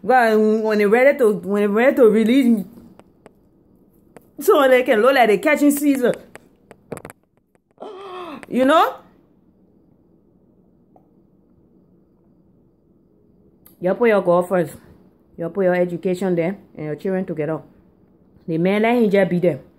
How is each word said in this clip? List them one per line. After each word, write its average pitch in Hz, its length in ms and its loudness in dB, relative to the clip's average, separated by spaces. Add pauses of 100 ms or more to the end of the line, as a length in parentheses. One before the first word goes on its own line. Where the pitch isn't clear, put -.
Because 220 600 2
when 214 160 -2
they 208 80 2
ready 254 320 4
to, 214 140 2
when 190 280 -4
they 208 60 0
ready 233 300 2
to 247 100 6
release, 220 580 2 (1700)
so 294 280 2
they 254 140 4
can 240 220 0
look 269 100 4
like 240 160 4
the 202 80 2
catching 294 320 2
season. 277 440 0 (2250)
You 254 180 -2
know? 349 300 0 (4000)
Y'all 180 140 -2
put 233 160 0
your 202 140 2
goal 175 180 2
first. 175 340 -4 (640)
Y'all 165 140 -10
put 196 140 -4
your 180 100 2
education 180 580 -4
there 170 240 -4 (180)
and 151 120 -12
your 151 80 -8
children 185 280 -6
together. 151 380 -8 (840)
The 160 100 -4
man, 190 240 0
let 226 140 0
him 233 120 2
just 190 220 2
be 175 80 -2
there. 160 240 -2 (180)